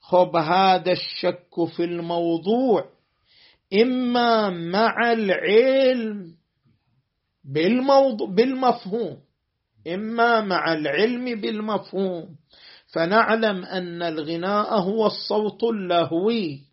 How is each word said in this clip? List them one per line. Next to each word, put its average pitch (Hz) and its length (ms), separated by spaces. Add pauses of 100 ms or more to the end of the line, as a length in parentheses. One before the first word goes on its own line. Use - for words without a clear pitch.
خب، 180 360
هذا 180 560
الشك - 720 (120)
في 175 80
الموضوع 170 1000 (960)
إما 240 680
مع 208 640
العلم 220 1200 (1080)
بالموضوع، 240 840
بالمفهوم، 226 920 (680)
إما 226 540
مع 170 320
العلم 208 680
بالمفهوم، 196 960 (560)
فنعلم 208 720
أن 175 380
الغناء 170 760
هو 208 280
الصوت 208 580
اللهوي 175 960 (120)